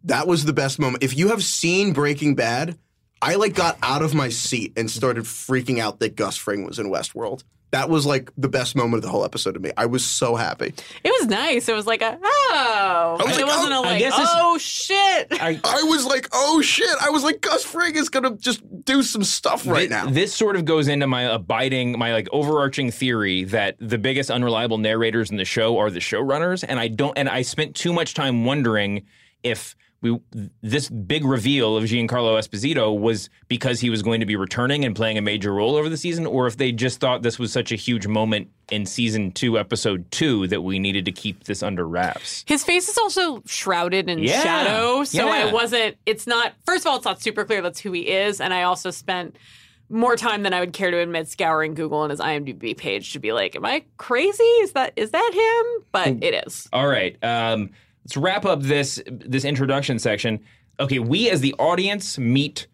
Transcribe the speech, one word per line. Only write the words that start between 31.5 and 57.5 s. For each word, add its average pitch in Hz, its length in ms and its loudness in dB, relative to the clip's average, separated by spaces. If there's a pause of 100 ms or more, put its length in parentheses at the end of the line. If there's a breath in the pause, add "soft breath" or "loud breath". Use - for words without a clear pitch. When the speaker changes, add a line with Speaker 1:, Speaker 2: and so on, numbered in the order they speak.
Speaker 3:
of 110 60 0
Giancarlo 117 540 2
Esposito 110 600 0
was 110 320 0 (180 soft breath)
because 123 320 -2
he 123 80 0
was 110 140 0
going 113 180 0
to 110 60 -2
be 107 100 -2
returning 127 480 0
and 113 100 -2
playing 110 220 0
a 104 60 -2
major 104 320 -2
role 110 220 2
over 151 120 0
the 165 80 -4
season, 165 300 -4
or 127 200 0
if 110 120 -4
they 131 140 0
just 120 280 -2
thought 123 220 0
this 117 160 0
was 117 120 -4
such 120 220 -2
a - 20 -2
huge 110 320 -2
moment 107 420 0 (220)
in 104 140 -4
season 107 480 -2
two, 113 260 0
episode 101 520 -2
two, 117 380 2
that 92 120 0
we 92 180 -2
needed 98 280 0
to 101 60 -4
keep - 320 -10
this 101 180 -6
under 92 260 -4
wraps. - 580 -4
Speaker 2:
His 294 160 0
face 349 280 0
is - 80 0
also 370 480 0
shrouded 175 640 0
in 170 80 -2
Speaker 3:
Yeah. 170 240 2
Speaker 2:
shadow, 254 600 0
so - 200 0
Speaker 3:
Yeah. 214 240 2
Speaker 2:
I 208 40 0
wasn't, 226 520 0
it's 220 220 -2
not, 233 260 0 (140)
first 349 180 0
of 339 60 2
all, 262 80 2
it's 247 80 -4
not 190 160 -2
super 214 240 -2
clear 208 160 0
that's 175 180 -4
who 202 120 -6
he 175 100 -4
is, 202 400 0
and 185 100 0
I 180 120 0
also 180 260 0
spent 180 460 -6 (520 loud breath)
more 233 280 2
time 220 260 0
than 196 100 0
I 180 80 0
would 180 140 -4
care 190 160 0
to 175 80 2
admit 170 300 -2
scouring 156 440 0
Google 151 300 -2
and 151 80 -2
his 147 100 -6
I 156 140 0
M 147 100 -4
D 135 80 -8
B 107 220 -6
page - 400 -6
to - 60 -10
be 110 120 -4
like, 101 240 0
"Am - 80 -8
I 277 200 -2 (120)
crazy? 359 460 0
Is 466 300 4
that, 262 240 0
is 220 160 -4
that 415 200 2
him?" 453 600 2
But 170 160 2
Speaker 3:
Mm. 117 160 -2
Speaker 2:
it 143 220 0
is. - 280 -14
Speaker 3:
All 135 120 2
right. 107 380 0
Um, 113 460 0 (360 soft breath)